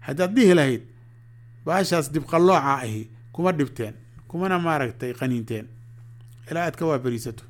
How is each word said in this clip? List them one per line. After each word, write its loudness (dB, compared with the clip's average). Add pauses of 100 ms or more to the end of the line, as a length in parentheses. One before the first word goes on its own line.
Haddaad -4
dhihi 8
lahayd, 2 (840)
baashaas 0
dib -4
qallooca 4
ahi -8 (220)
kuma -2
dhibteen, -4 (340)
kumana, -4
maaragtay, -2
qaniinteen -4 (840)
ilaa -4
aad -4
ka -4
waabariisato. -4